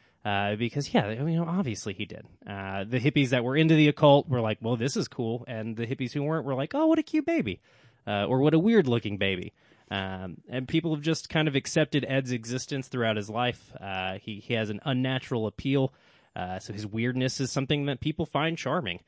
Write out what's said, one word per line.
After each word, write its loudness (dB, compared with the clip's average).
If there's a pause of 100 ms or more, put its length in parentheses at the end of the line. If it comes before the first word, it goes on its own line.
(260)
uh, 0
because, -4
yeah, 4
I -4
mean, 0
obviously -2
he -6
did. -14 (200)
Uh, -6
the -2
hippies 2
that 2
were 0
into 6
the 8
occult 6
were 2
like, 0
"Well, 0
this -2
is -2
cool," -4
and -6
the -6
hippies -6
who -4
weren't -2
were -2
like, -4
"Oh, 2
what 6
a 0
cute -2
baby," -2 (460)
uh, 0
or, 4
"What 6
a 8
weird-looking 4
baby." 0 (360)
Um, -6
and -6
people 0
have -6
just -4
kind 2
of -2
accepted 2
Ed's 0
existence -6
throughout 0
his -6
life. -4
Uh, -6
he, -10
he -6
has 0
an -6
unnatural -2
appeal. 0 (420)
Uh, -6
so -14
his -8
weirdness -2
is -2
something -2
that -4
people -4
find -2
charming, -4